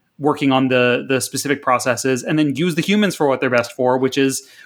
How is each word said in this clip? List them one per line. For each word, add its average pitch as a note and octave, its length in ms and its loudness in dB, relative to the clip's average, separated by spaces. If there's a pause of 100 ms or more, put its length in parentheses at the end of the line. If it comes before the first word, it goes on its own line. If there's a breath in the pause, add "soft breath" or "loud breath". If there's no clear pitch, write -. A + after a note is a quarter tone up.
(180)
working C#3+ 320 0
on C3 160 2
the, B2 420 2
the C3 120 0
specific C#3 420 -4
processes, B2+ 600 0
and D#3 160 0
then C#3+ 160 0
use E3 180 -2
the - 80 -2
humans G3+ 320 0
for D3 140 0
what B2+ 120 0
they're C3+ 100 0
best A#2+ 200 0
for, B2+ 280 0
which C3 200 0
is C3+ 300 0 (180 loud breath)